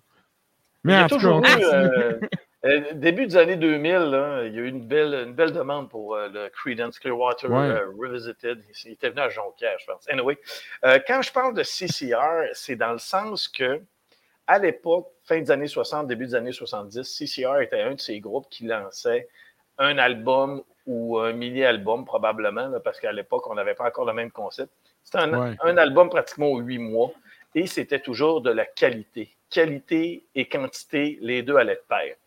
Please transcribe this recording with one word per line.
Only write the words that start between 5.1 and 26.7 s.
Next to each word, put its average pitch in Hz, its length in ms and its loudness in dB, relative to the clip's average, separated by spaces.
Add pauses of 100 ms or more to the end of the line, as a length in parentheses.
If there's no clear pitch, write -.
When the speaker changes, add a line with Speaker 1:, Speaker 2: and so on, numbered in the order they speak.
Speaker 2:
une 123 80 -14
belle 160 180 2
demande 143 380 -6
pour, 107 240 -8
euh, 104 140 -4
le 101 200 -10
Creedence 120 500 -8
Clearwater, 123 520 -4
Speaker 1:
Ouais. 120 80 2
Speaker 2:
euh, 113 280 0 (120)
Revisited. 120 640 -8 (240)
Il 113 60 -18
était 120 180 -6
venu 131 100 -6
à 131 80 0
Jonquière, 104 520 -6
je - 60 -20
pense. - 220 -10
Anyway, 135 300 -2 (460)
euh, 131 220 8
quand 262 160 2
je - 80 -6
parle 254 240 0
de 165 80 0
C 180 260 -6
C 127 260 -4
R, 156 300 0 (100)
c'est - 220 -10
dans 117 160 -2
le 117 60 -6
sens 202 500 -4
que, 135 320 -2 (680)
à 190 100 8
l'époque, 175 480 0 (180)
fin 165 160 2
des 147 120 2
années 143 160 0
soixante, 147 400 -4
début 123 180 -6
des 120 80 -4
années 123 180 -4
soixante-dix, 107 520 -10
C - 240 -10
C 127 180 -4
R 139 140 2
était 113 220 -2
un 127 120 -4
de 139 60 -12
ces 107 180 -10
groupes 107 320 -8
qui - 140 -16
lançait 117 640 -4 (500)
un 139 200 2
album 131 640 2 (240)
ou 117 320 -4
un 113 140 0
mini-album, 120 720 0
probablement, 110 640 -2
là, 123 120 -6
parce - 180 -6
qu'à 107 140 -4
l'époque, 113 360 -6
on 107 60 -8
n'avait 101 200 -2
pas 120 120 -4
encore 123 180 -4
le 113 100 -2
même 117 180 -8
concept. 113 400 -10 (320)
C'était - 140 -4
un, 160 140 0
Speaker 1:
Ouais. 123 300 -2
Speaker 2:
un 175 140 2
album 170 340 6
pratiquement 147 380 -2
aux 131 100 0
huit 120 200 -8